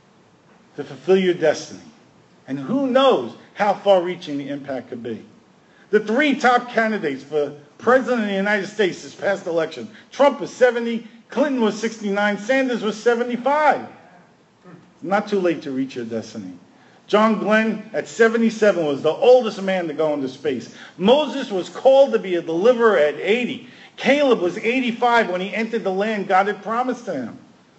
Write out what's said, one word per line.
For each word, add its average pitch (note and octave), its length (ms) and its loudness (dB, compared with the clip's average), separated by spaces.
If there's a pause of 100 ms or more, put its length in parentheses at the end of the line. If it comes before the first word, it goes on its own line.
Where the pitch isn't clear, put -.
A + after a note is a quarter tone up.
(760)
to D3 80 -10
fulfill D#3+ 340 0
your F3+ 160 2
destiny. D3+ 480 -2 (640)
And C#3 120 -8
who C4 280 -2
knows A#3 480 2 (180)
how G3+ 200 0
far-reaching F3 640 0
the C#3+ 120 -8
impact C3+ 400 -10
could A#2 140 -10
be. A2 200 -8 (640)
The G#3+ 100 4
three A#3+ 400 0
top B3 300 2
candidates G3+ 540 -2
for D3 320 -4 (220)
president A#3+ 440 2
of G#3 60 -2
the G3+ 80 -2
United G3 320 0
States F3 360 -2
this C#3 120 -16
past F#3+ 320 -4
election, D#3+ 420 -4 (220)
Trump C4 280 2
was E3+ 140 -8
seventy, A#3 540 0 (220)
Clinton C4 320 0
was G#3+ 180 0
sixty-nine, G#3 580 -2
Sanders A#3+ 460 -2
was G#3+ 180 -6
seventy-five. A#3+ 840 0 (800)
It's - 380 -20
not G3+ 240 -2
too G3+ 120 -2
late F3 240 0
to C#3+ 80 -10
reach C3 240 -6
your A#2+ 100 -8
destiny. G#2+ 480 -10 (540)
John G#3+ 320 2
Glenn, G#3+ 540 0
at C#3+ 140 -4
seventy-seven, A3 800 2
was C#3 160 -2
the D3+ 80 2
oldest A3 520 4
man F#3+ 260 -2
to D3 60 -6
go D3+ 200 0
into C3+ 160 -4
space. B2+ 440 -8 (240)
Moses C4 540 2
was F3 180 -4
called C4+ 440 4
to A3 60 2
be F3+ 160 -4
a E3+ 60 -2
deliverer G#3 560 4
at D3 180 2
eighty. F#3 520 -2 (300)
Caleb C4+ 420 2
was F3 180 -2
eighty-five A#3 720 0
when F3+ 120 -4
he F#3+ 120 -8
entered A3+ 300 -4
the G3 80 -2
land G3+ 360 -4
God G3 200 2
had G3+ 160 -6
promised A#3+ 420 -4
to F#3+ 80 -8
him. A2 260 -10 (400)